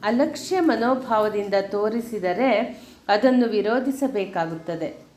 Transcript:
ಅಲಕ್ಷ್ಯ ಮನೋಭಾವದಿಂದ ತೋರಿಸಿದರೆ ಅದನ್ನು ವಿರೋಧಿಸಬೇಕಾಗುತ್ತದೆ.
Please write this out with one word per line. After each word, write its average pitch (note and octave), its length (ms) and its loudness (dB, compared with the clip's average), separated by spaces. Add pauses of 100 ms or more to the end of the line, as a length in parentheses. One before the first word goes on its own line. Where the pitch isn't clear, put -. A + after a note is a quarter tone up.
ಅಲಕ್ಷ್ಯ C4+ 560 0
ಮನೋಭಾವದಿಂದ A3+ 960 2 (140)
ತೋರಿಸಿದರೆ G#3+ 800 -2 (580)
ಅದನ್ನು B3 400 4
ವಿರೋಧಿಸಬೇಕಾಗುತ್ತದೆ. G3 1400 -2 (280)